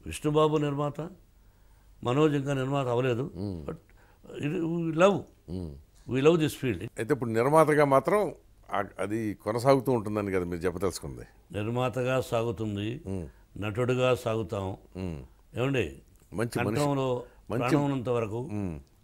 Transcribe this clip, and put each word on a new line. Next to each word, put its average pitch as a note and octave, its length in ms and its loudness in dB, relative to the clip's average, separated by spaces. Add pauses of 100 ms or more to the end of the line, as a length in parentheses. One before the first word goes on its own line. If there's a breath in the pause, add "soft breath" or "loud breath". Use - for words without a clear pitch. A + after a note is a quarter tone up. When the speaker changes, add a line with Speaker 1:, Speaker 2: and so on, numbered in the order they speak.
Speaker 1:
విష్ణుబాబు D3+ 520 2
నిర్మాత, D3 520 -2 (920)
మనోజ్ C#3+ 320 4
ఇంకా C#3 180 -2
నిర్మాత C3+ 340 -2
అవ్వలేదు. B2 480 0
Speaker 2:
ఉమ్. F2 300 -6
Speaker 1:
But D#3+ 100 -8 (720 soft breath)
ఇది E3 140 -2
we E3 360 -2
love, F3+ 240 6 (300)
Speaker 2:
ఉమ్. E2 260 -8 (340)
Speaker 1:
we B2 120 0
love D#3+ 140 8
this D#3 180 2 (100)
field. G#2+ 340 -4
Speaker 2:
అయితే A2+ 160 -2
ఇప్పుడు A#2 160 0
నిర్మాతగా C#3+ 560 4
మాత్రం D#3 480 4 (380)
ఆ, G2 120 0 (160)
అది G#2 340 -2
కొనసాగుతూ B2 580 2
ఉంటుందని G#2 400 0
కదా F#2 120 2
మీరు F2 180 -4
చెప్పదలుచుకుంది? E2+ 640 -4 (280)
Speaker 1:
నిర్మాతగా B2 680 -2
సాగుతుంది, A2+ 840 -4
Speaker 2:
ఉమ్. F#2+ 220 -6 (340 soft breath)
Speaker 1:
నటుడుగా B2 540 2
సాగుతాం. A2 480 -2 (320)
Speaker 2:
ఉమ్. E2+ 280 -6 (340)
Speaker 1:
ఏమండి? A#2 440 -2 (320)
Speaker 2:
మంచి A#2 300 -2
మనిషి. A2+ 200 0
Speaker 1:
కంఠంలో C3+ 400 0 (280 soft breath)
Speaker 2:
మంచి A2+ 80 0
Speaker 1:
ప్రాణం C#3+ 260 2
ఉన్నంత C3+ 240 -2
వరకు, A#2 280 0
Speaker 2:
ఉమ్. G#2 420 -4 (240)